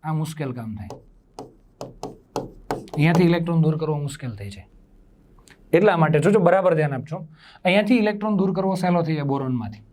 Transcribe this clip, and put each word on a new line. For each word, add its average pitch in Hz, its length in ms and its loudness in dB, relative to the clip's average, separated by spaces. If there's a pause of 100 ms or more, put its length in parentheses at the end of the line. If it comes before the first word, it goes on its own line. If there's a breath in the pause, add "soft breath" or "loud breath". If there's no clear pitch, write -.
આ 156 100 -4
મુશ્કેલ 156 380 -6
કામ 113 240 -10
થાય. 101 140 -12 (2000)
અહીંયાથી 165 300 4
ઇલેક્ટ્રોન 170 380 2
દૂર 156 160 2
કરવો 156 200 -4
મુશ્કેલ 131 380 -8
થઈ 101 140 -12
જાય. 98 180 -18 (1040 soft breath)
એટલા 180 240 4
માટે 160 220 4
જોજો, 202 200 4
બરાબર 175 360 4
ધ્યાન 151 180 0
આપજો. 156 240 -10 (480 loud breath)
અહીંયાથી 208 320 4
ઇલેક્ટ્રોન 208 400 0
દૂર 190 160 2
કરવો 190 220 0
સહેલો 175 260 0
થઈ 160 120 0
જાય 151 100 -2
બોરોનમાંથી. 131 680 -4